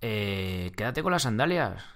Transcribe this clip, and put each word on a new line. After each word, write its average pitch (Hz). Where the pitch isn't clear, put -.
eh, 95
quédate 123
con 180
las 175
sandalias. 123